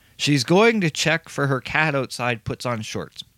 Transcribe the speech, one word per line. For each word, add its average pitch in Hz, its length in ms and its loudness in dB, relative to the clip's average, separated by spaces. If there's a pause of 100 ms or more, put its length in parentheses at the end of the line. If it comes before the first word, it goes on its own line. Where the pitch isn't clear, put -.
(180)
She's 139 260 0
going 214 380 4
to 165 80 2
check - 400 -2
for 143 180 -2
her 135 140 0
cat 151 340 0
outside, 120 480 -2
puts - 220 -8
on 120 160 -2
shorts - 420 -10 (140)